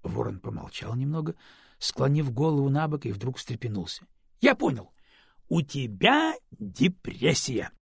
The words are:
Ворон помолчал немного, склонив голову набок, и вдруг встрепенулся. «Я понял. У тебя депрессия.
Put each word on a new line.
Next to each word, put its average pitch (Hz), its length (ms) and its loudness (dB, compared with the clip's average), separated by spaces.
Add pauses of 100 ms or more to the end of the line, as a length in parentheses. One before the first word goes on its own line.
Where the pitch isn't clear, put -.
Ворон 101 360 -4
помолчал - 560 -8
немного, 151 400 -2 (440)
склонив 139 520 2
голову 143 380 2
набок, 147 360 0
и 110 60 -2
вдруг 110 260 -6
встрепенулся. 107 680 -6 (360)
«Я 254 140 6
понял. 123 380 -2 (560)
У 165 120 2
тебя 147 720 2 (180)
депрессия. - 1200 0 (120)